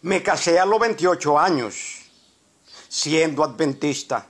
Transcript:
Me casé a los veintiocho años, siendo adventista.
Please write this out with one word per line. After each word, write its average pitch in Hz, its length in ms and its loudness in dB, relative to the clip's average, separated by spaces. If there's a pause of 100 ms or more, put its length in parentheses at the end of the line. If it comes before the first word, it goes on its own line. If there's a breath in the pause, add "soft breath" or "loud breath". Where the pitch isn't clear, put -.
Me 180 200 -2
casé 175 360 2
a 185 80 4
los 220 140 2
veintiocho 170 580 2
años, 151 360 0 (1120 loud breath)
siendo 156 540 0
adventista. 135 880 -4